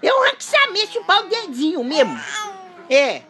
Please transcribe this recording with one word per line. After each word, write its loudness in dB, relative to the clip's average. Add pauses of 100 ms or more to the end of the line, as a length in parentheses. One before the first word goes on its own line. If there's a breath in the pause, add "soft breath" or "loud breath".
Eu 4
arranco 2
essa 0
meia -2
e -14
chupar 2
o -4
dedinho -2
mesmo. 2 (720)
É. 2